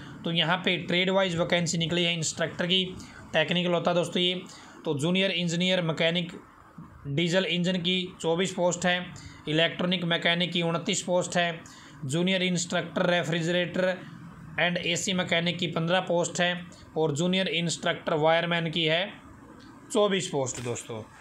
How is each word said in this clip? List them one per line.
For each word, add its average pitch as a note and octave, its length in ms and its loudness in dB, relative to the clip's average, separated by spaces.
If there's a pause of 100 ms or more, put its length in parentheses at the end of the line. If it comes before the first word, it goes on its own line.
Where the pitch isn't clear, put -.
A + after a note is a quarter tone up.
(240)
तो E3+ 80 -2
यहाँ E3+ 260 2
पे F3+ 220 0
trade F3 300 2
wise F#3+ 280 2
vacancy E3+ 400 2
निकली E3 260 0
है E3+ 100 2
instructor E3 540 -2
की, F#3 160 2 (500)
technical F3 400 2
होता E3+ 180 2
है E3+ 40 0
दोस्तों F3 260 0
ये। F3+ 200 0 (440)
तो D3+ 120 0
junior F3+ 360 2
engineer F3 500 2
mechanic E3+ 560 0 (680)
diesel E3+ 400 2
engine F3 320 0
की F#3 220 2 (200)
चौबीस E3+ 320 0
post F3 320 0
है, F3+ 200 2 (440)
Electronic E3 560 2
mechanic E3+ 460 2
की F3 120 0
उनतीस E3 400 -2
post F3+ 340 0
है, E3+ 220 0 (460)
Junior F3+ 380 2
instructor F3 640 0
refrigerator F3 920 2 (640)
and F3 200 2
एसी E3+ 340 -2
मैकेनिक F3 440 0
की F3 100 -2
पन्द्रह E3+ 340 0
पोस्ट E3+ 400 0
है F3 260 0 (300)
और D#3 180 2
जूनियर F3+ 340 2
इंस्ट्रक्टर E3+ 640 -2
वायरमैन E3 540 2
की E3 160 0
है F3 260 0 (800)
चौबीस G3+ 360 2
पोस्ट C3 360 -2
दोस्तों, A2+ 380 -8 (200)